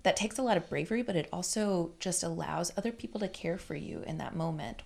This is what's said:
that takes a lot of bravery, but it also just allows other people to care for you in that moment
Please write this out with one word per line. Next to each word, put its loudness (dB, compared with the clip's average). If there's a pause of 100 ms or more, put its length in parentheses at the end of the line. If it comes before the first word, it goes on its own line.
that 6
takes 0
a 2
lot 6
of 2
bravery, 0
but 0
it 2
also 2
just 0
allows -2
other 0
people -8
to 0
care -2
for -6
you -6
in -4
that -6
moment -2